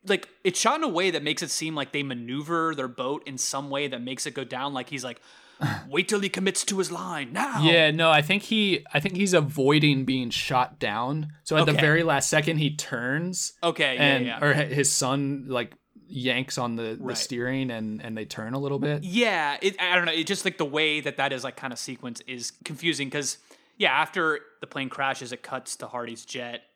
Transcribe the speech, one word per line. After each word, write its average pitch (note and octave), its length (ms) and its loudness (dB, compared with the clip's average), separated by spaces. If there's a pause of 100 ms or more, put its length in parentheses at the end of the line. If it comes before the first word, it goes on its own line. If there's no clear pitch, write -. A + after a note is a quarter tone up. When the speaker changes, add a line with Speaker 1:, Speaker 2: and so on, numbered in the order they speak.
Speaker 1:
like, F#3+ 220 -2 (160)
it's F3+ 140 2
shot C4 180 4
in D#4+ 60 -2
a D4 60 0
way F3+ 220 2
that D3 120 -2
makes D3+ 180 -2
it C3 100 -6
seem D#3+ 240 -4
like C#3 160 -4
they C#3+ 120 -2
maneuver C#3+ 720 -2
their C3+ 140 -4
boat B2+ 380 -6
in C3+ 120 -10
some C#3 320 -4
way C#3+ 200 -2
that B2 120 -8
makes B2+ 240 -8
it C#3+ 80 -8
go C3 120 -6
down. C3+ 280 -6
Like, B2+ 160 -6
he's C3 140 -8
like, B2 160 -10 (400)
Speaker 2:
<laughs> G#2+ 300 -4
Speaker 1:
"Wait F3+ 180 0
till G#3 140 0
he G3 80 -2
commits F#3+ 360 0
to G3 120 -2
his E3+ 140 0
line E3 420 -8
now." B3+ 280 -2
Speaker 2:
Yeah, D#3+ 300 8
no, D#3+ 200 4
I D3+ 100 8
think F#3+ 220 0
he, G#3 500 2
I D3 80 2
think F#3 160 -4
he's F#3+ 160 4
avoiding D3 720 6
being B2+ 240 0
shot - 500 0
down. B2+ 540 -2 (100)
So D#3 140 2
at D#3 80 8
the D#3 80 4
Speaker 1:
Okay. - 80 4
Speaker 2:
very D#3+ 220 6
last D3 260 2
second, D#3 300 2
he D3+ 180 0
turns. C#3+ 760 -4 (100)
Speaker 1:
Okay, D#3 320 2
yeah, C3 60 0
Speaker 2:
and, C#3 240 4
Speaker 1:
yeah. A#2+ 180 -2
Speaker 2:
or D3 100 6
hi-, D3 120 2
his C3 260 2
son, C#3 580 0
like, A#2+ 240 -2 (340)
yanks B2+ 520 -2
on A#2+ 160 -2
the, A2+ 240 -4
the - 40 -10
Speaker 1:
Right. A#2+ 140 -4
Speaker 2:
steering B2+ 540 -2
and, A2 280 -4
and A2+ 160 -8
they A2 100 -6
turn A2 280 -8
a C3+ 60 -2
little C#3 180 -2
bit. D3 260 -2
Speaker 1:
Yeah, F3+ 560 0
it, F#3+ 220 -2
I F3+ 140 4
don't F3 100 4
know. E3 60 0
It D#3+ 160 0
just, G3 180 -2
like, F#3 140 -2
the D#3+ 60 2
way D3+ 340 0
that C#3+ 180 -6
that C3+ 160 0
is, B2 100 -6
like, C3 120 -8
kind C3 180 -8
of A2+ 60 -10
sequence B2 480 -10
is B2 240 -8 (120)
confusing D3 460 -2
'cause, C#3 300 -4 (380)
yeah, F3 140 4
after D#3 500 0 (200)
the - 60 -12
plane C3+ 220 -6
crashes, C3+ 420 -4
it A#2+ 100 -12
cuts - 360 -10
to B2 100 -10
Hardy's A#2 380 -10
jet. A#2+ 360 -10 (140)